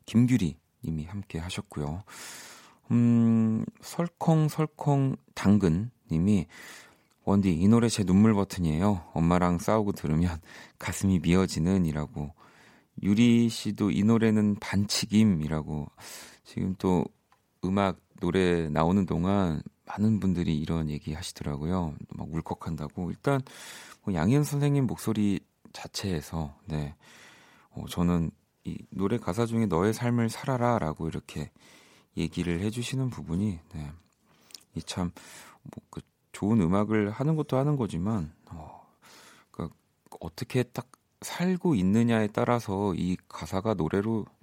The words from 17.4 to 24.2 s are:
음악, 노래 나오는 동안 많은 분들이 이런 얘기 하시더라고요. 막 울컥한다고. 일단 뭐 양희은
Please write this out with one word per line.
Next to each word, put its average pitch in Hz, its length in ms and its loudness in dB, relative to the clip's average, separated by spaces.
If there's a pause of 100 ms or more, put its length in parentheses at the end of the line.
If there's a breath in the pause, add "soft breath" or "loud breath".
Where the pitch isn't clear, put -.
음악, 95 340 0 (220)
노래 87 500 2
나오는 85 360 4
동안 85 540 0 (260)
많은 107 340 0
분들이 87 380 0
이런 80 320 -2
얘기 73 240 -6
하시더라고요. 80 800 -4 (160)
막 76 220 -10
울컥한다고. 82 800 -6
일단 139 300 -2 (640 loud breath)
뭐 101 100 -4
양희은 113 300 2